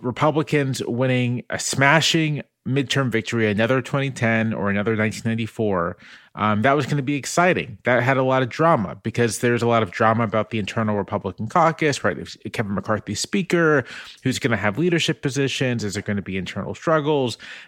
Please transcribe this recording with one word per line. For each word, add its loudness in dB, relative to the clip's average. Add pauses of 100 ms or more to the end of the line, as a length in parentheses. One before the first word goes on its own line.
Republicans 0
winning 0
a -6
smashing 2 (260)
midterm 0
victory, 0
another 2
twenty -2
ten 0
or -2
another 0
nineteen -2
ninety-four, -2 (380)
um, 2
that 4
was 2
gonna 0
be -2
exciting. 0
That 2
had 2
a 2
lot 2
of -2
drama 2
because 0
there's 2
a 2
lot 4
of -2
drama 2
about -2
the -2
internal -2
Republican -4
caucus, 2
right? 0
Is -14 (160)
Kevin -4
McCarthy -2
speaker? 2 (380)
Who's -2
gonna 0
have -2
leadership 0
positions? -2
Is -4
there -4
gonna -2
be -6
internal -8
struggles? 0 (280)